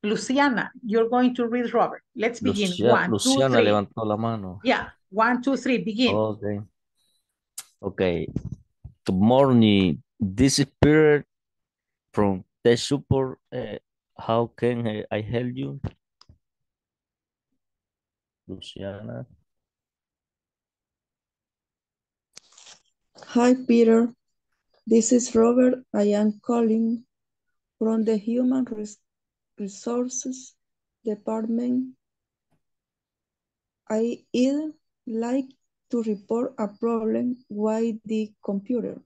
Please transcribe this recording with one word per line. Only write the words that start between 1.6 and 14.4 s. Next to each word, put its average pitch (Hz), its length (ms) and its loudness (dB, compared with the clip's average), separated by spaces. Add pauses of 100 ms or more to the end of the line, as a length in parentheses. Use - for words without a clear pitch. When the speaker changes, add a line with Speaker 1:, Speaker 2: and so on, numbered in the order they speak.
Speaker 1:
Robert. - 300 0 (120)
Let's 240 240 -4
begin. 202 300 -2
Speaker 2:
Lucia-, 180 180 0
Speaker 1:
One, 208 200 4
two, - 60 -2
Speaker 2:
Luciana 135 420 2
Speaker 1:
three. 117 100 4
Speaker 2:
levantó 104 400 0
la 107 100 0
mano. 107 480 -6
Speaker 1:
Yeah, - 260 0 (200)
one, 233 320 0
two, 269 160 0
three, 254 220 -2
begin. 208 360 0
Speaker 2:
Okay. 104 440 -4 (1200)
Okay. 90 440 -2 (800)
Good 95 100 -2
morning. 110 840 4 (180)
This 113 400 0
is 139 80 0 (120)
Peter 151 460 4 (880)
from 98 320 -2 (180)
Tech 120 140 6
Support. 135 640 -2 (120)
Eh, 110 280 -10 (380)
how 117 380 0